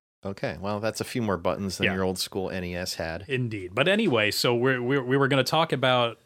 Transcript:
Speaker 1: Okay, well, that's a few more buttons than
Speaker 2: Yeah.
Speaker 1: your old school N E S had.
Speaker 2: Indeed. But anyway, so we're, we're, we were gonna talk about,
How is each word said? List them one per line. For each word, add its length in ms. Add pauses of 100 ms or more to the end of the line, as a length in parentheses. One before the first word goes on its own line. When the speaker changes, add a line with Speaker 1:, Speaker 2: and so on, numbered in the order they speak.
(240)
Speaker 1:
Okay, 380
well, 180
that's 220
a 20
few 180
more 140
buttons 440
than 80
Speaker 2:
Yeah. 80
Speaker 1:
your 100
old 120
school 320
N 140
E 140
S 160
had. 340
Speaker 2:
Indeed. 480
But 140
anyway, 420
so 240
we're, 260
we're, 220
we 140
were 100
gonna 160
talk 300
about, 520